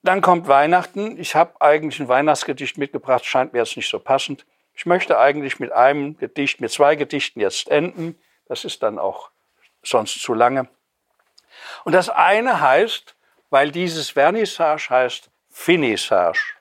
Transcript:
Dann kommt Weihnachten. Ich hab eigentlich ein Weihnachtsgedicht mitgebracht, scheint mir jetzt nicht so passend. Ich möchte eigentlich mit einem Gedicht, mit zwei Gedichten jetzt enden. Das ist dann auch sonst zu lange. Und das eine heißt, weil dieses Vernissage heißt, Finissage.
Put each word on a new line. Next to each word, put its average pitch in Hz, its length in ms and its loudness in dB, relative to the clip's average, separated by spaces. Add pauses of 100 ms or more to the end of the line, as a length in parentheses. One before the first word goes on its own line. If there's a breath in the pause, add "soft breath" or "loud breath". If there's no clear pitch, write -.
Dann 185 200 4
kommt 175 260 2
Weihnachten. 170 720 2
Ich - 160 -8
hab - 260 2
eigentlich 151 380 2
ein 139 80 -6
Weihnachtsgedicht 139 680 0
mitgebracht, 139 480 -4
scheint 127 260 -2
mir 120 80 -2
jetzt 113 160 -2
nicht - 140 -8
so 98 100 -6
passend. 135 460 -4 (280)
Ich - 120 -16
möchte 175 340 2
eigentlich 143 400 0
mit 123 140 -8
einem 143 440 2
Gedicht, 139 440 -6
mit 117 100 -4
zwei 147 240 2
Gedichten 143 460 -6
jetzt - 260 -4
enden. 165 500 -4 (280)
Das - 180 -10
ist - 180 -10
dann 107 160 -4
auch - 320 -8 (540)
sonst - 380 -2
zu 123 120 -6
lange. 123 360 0 (1120 loud breath)
Und - 80 -4
das 180 160 4
eine 208 540 2
heißt, 147 560 0 (320)
weil 143 220 2
dieses 165 400 -6
Vernissage 165 760 0
heißt, 127 400 -2 (200)
Finissage. 107 1120 0